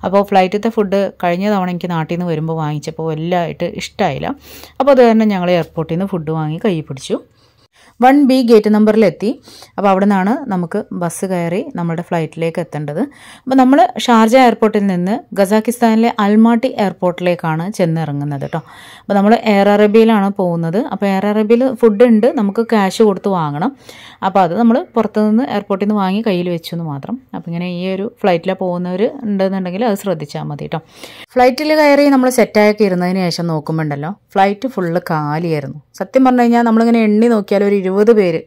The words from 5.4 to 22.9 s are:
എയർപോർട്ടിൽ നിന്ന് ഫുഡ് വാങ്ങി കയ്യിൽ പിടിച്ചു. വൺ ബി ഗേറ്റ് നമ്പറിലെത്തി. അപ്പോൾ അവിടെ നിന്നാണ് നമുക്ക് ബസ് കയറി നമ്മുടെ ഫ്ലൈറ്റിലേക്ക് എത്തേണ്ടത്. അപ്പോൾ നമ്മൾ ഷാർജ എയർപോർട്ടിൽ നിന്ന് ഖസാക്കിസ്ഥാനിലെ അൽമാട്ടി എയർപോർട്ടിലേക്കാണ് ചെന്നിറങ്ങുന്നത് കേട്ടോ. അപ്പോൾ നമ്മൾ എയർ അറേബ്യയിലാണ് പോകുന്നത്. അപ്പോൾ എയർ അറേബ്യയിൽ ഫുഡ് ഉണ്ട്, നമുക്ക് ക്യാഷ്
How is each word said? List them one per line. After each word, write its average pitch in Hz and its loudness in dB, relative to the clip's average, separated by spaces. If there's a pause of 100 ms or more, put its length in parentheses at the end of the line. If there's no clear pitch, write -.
എയർപോർട്ടിൽ 160 -4
നിന്ന് 190 -4
ഫുഡ് 160 -6
വാങ്ങി 156 -6
കയ്യിൽ 170 -2
പിടിച്ചു. 147 -8 (880)
വൺ 262 6 (140)
ബി 262 4
ഗേറ്റ് 214 6
നമ്പറിലെത്തി. 214 2 (480)
അപ്പോൾ 196 2
അവിടെ 190 2
നിന്നാണ് 202 0
നമുക്ക് 180 -4 (220)
ബസ് 170 -6
കയറി 180 -4 (160)
നമ്മുടെ 170 -6
ഫ്ലൈറ്റിലേക്ക് 165 -4
എത്തേണ്ടത്. 151 -8 (420)
അപ്പോൾ 262 -2
നമ്മൾ 262 6 (260)
ഷാർജ 226 4
എയർപോർട്ടിൽ 220 2
നിന്ന് 180 -2 (240)
ഖസാക്കിസ്ഥാനിലെ 220 2 (100)
അൽമാട്ടി 226 2 (140)
എയർപോർട്ടിലേക്കാണ് 180 -2
ചെന്നിറങ്ങുന്നത് 147 -2
കേട്ടോ. 156 -8 (400)
അപ്പോൾ - -6
നമ്മൾ 202 4 (180)
എയർ 202 4
അറേബ്യയിലാണ് 208 4 (100)
പോകുന്നത്. 170 -2 (140)
അപ്പോൾ 196 -4
എയർ 196 0
അറേബ്യയിൽ 220 2 (180)
ഫുഡ് 220 4
ഉണ്ട്, 214 4 (120)
നമുക്ക് 202 -2 (100)
ക്യാഷ് 202 2